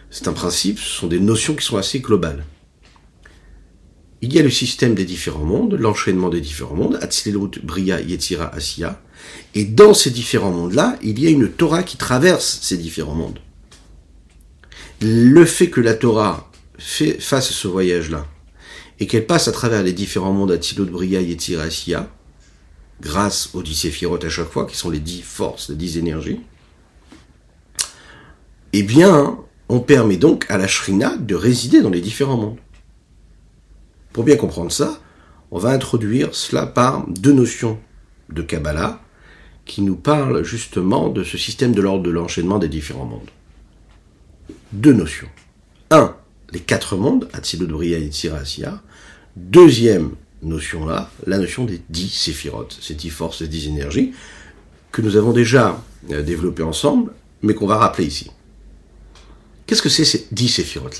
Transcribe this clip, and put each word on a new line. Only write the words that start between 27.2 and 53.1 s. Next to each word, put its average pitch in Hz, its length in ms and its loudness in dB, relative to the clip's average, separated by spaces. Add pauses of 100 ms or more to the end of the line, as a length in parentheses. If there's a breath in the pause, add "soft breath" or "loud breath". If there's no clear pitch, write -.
eh 104 120 2
bien, 147 540 6 (300)
on 123 120 2
permet 117 360 4
donc 104 320 4
à 104 80 0
la 95 100 0
Shrina 95 500 0
de 113 180 -4
résider 117 480 4
dans 117 80 2
les 90 100 0
différents 127 380 -2
mondes. 113 200 -6 (1500)
Pour 117 100 -4
bien 135 140 6
comprendre 85 340 -4
ça, 302 300 -4 (500 soft breath)
on 87 80 -8
va 110 120 2
introduire 120 680 0
cela - 300 -4
par 131 420 0
deux 120 240 4
notions 117 480 2 (480)
de 80 140 -8
Kabbalah 76 600 -4 (600 soft breath)
qui - 180 -6
nous 95 140 0
parlent 135 480 0
justement 113 640 -2
de 92 160 -4
ce 90 120 -10
système 120 360 -2
de 101 80 2
l'ordre 95 240 0
de 87 60 -2
l'enchaînement 87 500 -2
des 82 80 -2
différents 71 380 -8
mondes. 55 240 -14 (1400)
Deux 117 200 6
notions. 87 360 0 (640)
Un, 139 240 6 (380)
les 90 80 -10
quatre - 360 -2
mondes, 147 360 0
Atzilut, - 340 -6
Bria, 82 320 -2
Yetzira, 78 400 -6
Asiya. 69 440 -10 (520 soft breath)
Deuxième 110 800 6 (300)
notion 80 440 -8
là, - 240 -6 (160)
la 95 120 0
notion 95 260 -4
des 90 240 -6
dix 85 220 -6
séphirot, 71 580 -8 (120)
ces - 140 -12
dix 80 160 -10